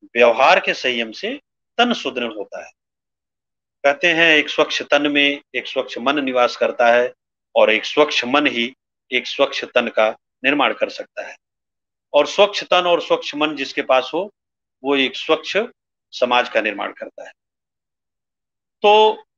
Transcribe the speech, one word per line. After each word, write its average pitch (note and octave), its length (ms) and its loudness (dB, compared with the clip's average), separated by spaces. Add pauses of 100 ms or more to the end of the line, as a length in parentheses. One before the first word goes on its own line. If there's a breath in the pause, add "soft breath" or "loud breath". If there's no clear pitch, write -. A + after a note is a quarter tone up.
व्यवहार B2 560 4
के - 140 -4
संयम A#2 380 -4
से B3 280 -10 (380)
तन A#3+ 140 2
सुदृढ़ A#2+ 400 -6
होता G2 320 -12
है। - 60 -20 (1120)
कहते C#3+ 280 0
हैं D#3+ 240 4
एक C#3+ 120 0
स्वच्छ - 340 -2
तन C#3+ 300 0
में C#3+ 280 0 (140)
एक B2 120 -8
स्वच्छ - 320 -6
मन C#3 260 -2
निवास B2 320 0
करता A#2+ 360 2
है B2 200 2 (440)
और G#2+ 140 4
एक G#2+ 140 0
स्वच्छ D3+ 400 0
मन C#3+ 220 0
ही A#2+ 280 -4 (380)
एक B2 140 -2
स्वच्छ - 380 -4
तन A#2 240 -2
का A2 280 0 (280)
निर्माण C3 300 0
कर G#2 140 -4
सकता - 400 -14
है - 80 -20 (760)
और D3 140 4
स्वच्छ G3 380 0
तन F3+ 220 0
और F3 140 2
स्वच्छ - 340 -2
मन D3+ 220 -2
जिसके C3+ 260 -6
पास C3 320 2
हो F#3+ 180 -6 (520)
वो C#3 120 0
एक C3 200 -2
स्वच्छ - 420 -4 (520)
समाज B2 380 0
का - 120 -2
निर्माण G2+ 320 -4
करता - 340 -18
है। - 60 -20 (1500)
तो G#3+ 420 4 (140)